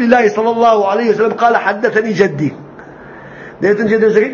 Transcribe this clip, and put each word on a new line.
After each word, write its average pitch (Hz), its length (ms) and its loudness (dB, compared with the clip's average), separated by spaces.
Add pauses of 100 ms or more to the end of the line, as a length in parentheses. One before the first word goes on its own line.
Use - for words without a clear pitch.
الله 240 180 2 (140)
صلى 226 180 0
الله 226 220 2 (140)
عليه 233 200 -2
وسلم 214 300 0
قال 233 120 2 (120)
حدثني 214 540 -2
جدي.» 151 320 0 (1120)
دەڵێتن 208 300 0
جێدێشەکەی 220 420 2